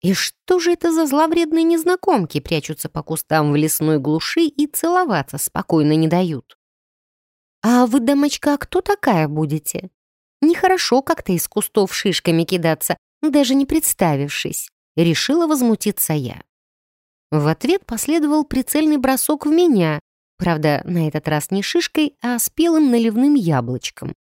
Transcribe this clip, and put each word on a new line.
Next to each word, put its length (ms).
И 120
что 460
же 120
это 220
за 120
зловредные 580
незнакомки 760
прячутся 500
по 140
кустам 480
в 40
лесной 440
глуши 420
и 260
целоваться 720
спокойно 560
не 140
дают? 500
«А 240
вы, 120
дамочка, 580
кто 240
такая 460
будете? 640
Нехорошо 600
как-то 300
из 160
кустов 460
шишками 500
кидаться, 540
даже 340
не 100
представившись», 1040
решила 520
возмутиться 640
я. 300
В 160
ответ 380
последовал 600
прицельный 520
бросок 500
в 20
меня, 500
правда, 480
на 220
этот 200
раз 240
не 100
шишкой, 600
а 180
спелым 520
наливным 420
яблочком. 880